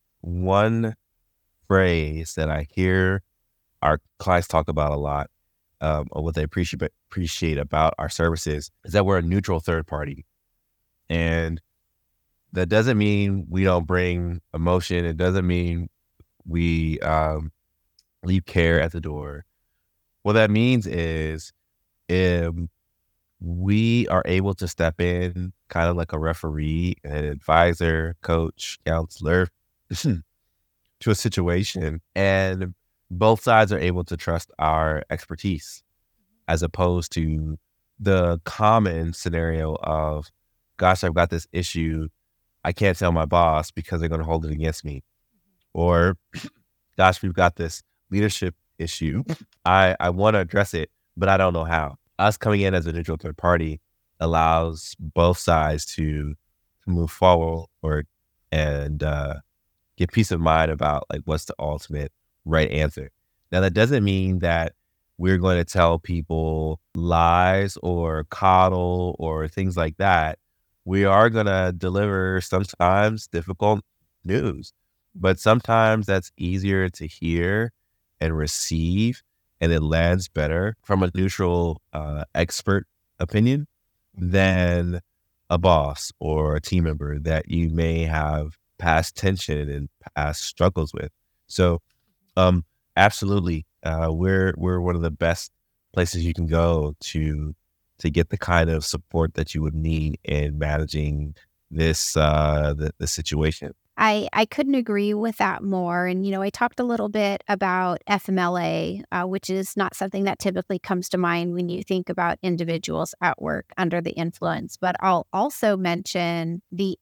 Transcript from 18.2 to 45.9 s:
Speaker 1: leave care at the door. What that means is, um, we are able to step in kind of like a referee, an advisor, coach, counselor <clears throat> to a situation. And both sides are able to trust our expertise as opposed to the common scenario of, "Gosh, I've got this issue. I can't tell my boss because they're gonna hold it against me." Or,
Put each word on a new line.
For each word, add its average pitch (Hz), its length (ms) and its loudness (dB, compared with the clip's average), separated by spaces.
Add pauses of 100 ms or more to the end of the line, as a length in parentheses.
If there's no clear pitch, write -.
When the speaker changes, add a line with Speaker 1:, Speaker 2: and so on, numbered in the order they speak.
Speaker 1:
leave 92 220 0
care 82 360 4
at 85 120 -2
the 85 80 -8
door. 73 440 -10 (800)
What 104 120 2
that 110 160 6
means 117 360 2
is, 80 680 -4 (580)
um, 87 580 0 (720)
we 101 680 2
are 90 180 2
able 95 280 0
to 90 140 -6
step 82 320 -2
in 90 520 -2 (160)
kind 85 200 0
of 87 80 0
like 85 160 -4
a 78 60 -4
referee, 80 840 -2
an 73 200 -6
advisor, 82 1000 2
coach, - 600 -4
counselor 82 640 0 (220)
<clears throat> - 200 -20
to - 1200 -6
a 104 40 4
situation. 87 880 -2 (140)
And 95 600 0 (360)
both 107 320 4
sides 110 300 6
are 87 60 0
able 87 260 0
to 85 120 -6
trust 85 420 -4
our 78 520 0
expertise - 720 -6 (640)
as 82 140 0
opposed 87 500 0
to 78 460 -2 (400)
the 90 460 2
common 98 680 2
scenario 82 720 -2
of, 78 480 -4 (460)
"Gosh, 92 280 2
I've 85 100 0
got 85 160 2
this 82 220 -6
issue. 80 560 -4 (560)
I 87 80 -2
can't 95 240 2
tell 87 160 2
my 80 140 2
boss 80 440 2
because 82 300 -6
they're 82 80 -2
gonna 80 160 -2
hold 80 220 -2
it 76 60 -4
against 78 320 -4
me." 71 180 -10 (720)
Or, 87 420 4 (160)